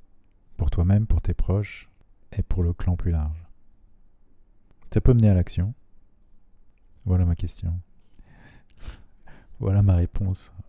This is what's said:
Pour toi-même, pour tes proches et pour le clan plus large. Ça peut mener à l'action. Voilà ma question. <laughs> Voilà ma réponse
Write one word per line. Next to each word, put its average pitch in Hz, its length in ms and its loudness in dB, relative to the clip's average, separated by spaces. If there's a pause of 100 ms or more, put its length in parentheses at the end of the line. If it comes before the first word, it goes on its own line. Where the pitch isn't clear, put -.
(580)
Pour - 140 0
toi-même, 98 340 2
pour - 160 2
tes - 140 -2
proches - 520 -2 (440)
et 92 100 -4
pour 87 220 -2
le 87 100 0
clan 87 220 -2
plus 85 160 -2
large. 78 340 -4 (1500)
Ça - 80 0
peut 131 140 6
mener 110 160 6
à 95 60 4
l'action. 90 400 -2 (1300)
Voilà 90 200 2
ma 85 100 0
question. 85 440 -6 (1040)
<laughs> - 800 -20
Voilà 101 240 2
ma 95 100 4
réponse 92 580 -4 (180)